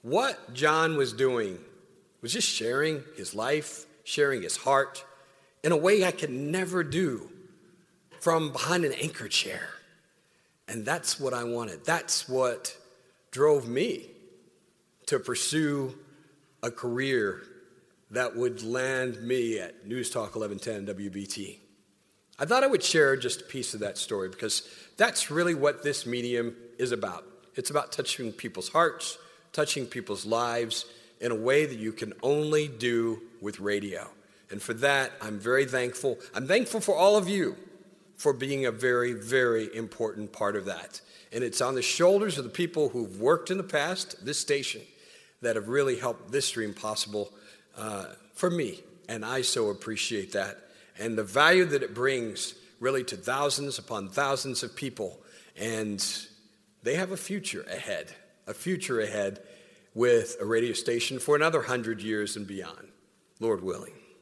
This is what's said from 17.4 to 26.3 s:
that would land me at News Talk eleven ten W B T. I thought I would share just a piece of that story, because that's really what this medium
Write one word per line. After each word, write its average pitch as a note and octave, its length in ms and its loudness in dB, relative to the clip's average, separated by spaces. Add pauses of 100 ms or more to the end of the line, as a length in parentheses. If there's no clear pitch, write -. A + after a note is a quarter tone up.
that A#2+ 280 -2
would A#2+ 260 -2
land B2+ 580 -2
me A#2 380 0
at F2+ 260 -12
News A#2+ 260 -4
Talk G#2+ 260 -6
eleven G2+ 240 -4
ten G#2 240 -6
W G2+ 260 -6
B G2 160 -8
T. G2 320 -10 (800)
I D3 100 -2
thought B3 180 6
I - 20 6
would C4 160 4
share C#3 340 8
just B2 260 -2
a - 20 -18
piece - 300 -8
of G#2+ 60 -6
that G2+ 160 -4
story, G2 320 -2
because - 400 -4 (280)
that's - 340 2
really E3+ 240 2
what C#3+ 300 2
this C#3+ 200 -2
medium A#2+ 520 -2 (220)